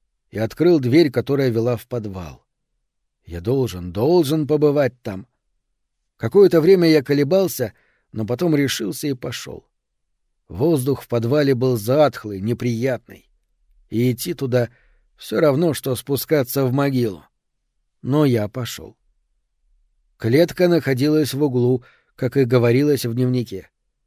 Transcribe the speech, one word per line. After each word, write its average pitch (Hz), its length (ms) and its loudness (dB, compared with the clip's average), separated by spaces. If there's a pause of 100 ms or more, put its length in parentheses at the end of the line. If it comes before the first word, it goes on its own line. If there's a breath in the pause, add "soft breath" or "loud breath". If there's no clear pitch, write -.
(300)
и - 80 -10
открыл 156 400 2
дверь, 135 320 2
которая 135 400 -2
вела 113 260 0
в - 120 -14
подвал. 95 580 -12 (800)
Я 80 140 -12
должен, 92 520 -4
должен 151 540 0
побывать 147 560 2
там. 95 240 -10 (880)
Какое-то 170 440 4
время 175 280 6
я 156 140 6
колебался, 143 720 0 (380)
но 110 120 -6
потом 151 300 0
решился 143 540 -2
и 139 60 -4
пошёл. - 520 -12 (840)
Воздух 131 540 -2
в - 60 -20
подвале 135 460 0
был 127 220 0
затхлый, 113 640 0
неприятный. 117 880 -6 (640)
И 120 220 -2
идти 170 200 -8
туда — 123 380 -2 (460)
всё - 240 -4
равно, 151 340 2
что 131 220 -6
спускаться 139 680 -2
в 127 80 0
могилу. 127 520 -2 (760)
Но 143 240 0
я 113 240 0
пошёл. - 480 -12 (1200)
Клетка 165 500 2
находилась 147 640 0
в 139 80 -4
углу, 123 420 0 (300 soft breath)
как 127 220 -6
и 139 80 4
говорилось 127 600 2
в 117 100 -4
дневнике. 123 560 -4 (360)